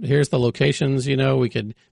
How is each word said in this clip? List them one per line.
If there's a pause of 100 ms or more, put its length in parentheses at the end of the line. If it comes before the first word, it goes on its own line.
here's
the
locations,
you
know,
we
could, (160)